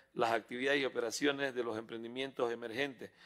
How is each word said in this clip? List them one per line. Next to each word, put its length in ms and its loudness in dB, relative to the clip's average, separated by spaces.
las 160 4
actividades 500 2
y 40 2
operaciones 680 2
de 100 0
los 140 -2
emprendimientos 760 -4
emergentes, 600 -4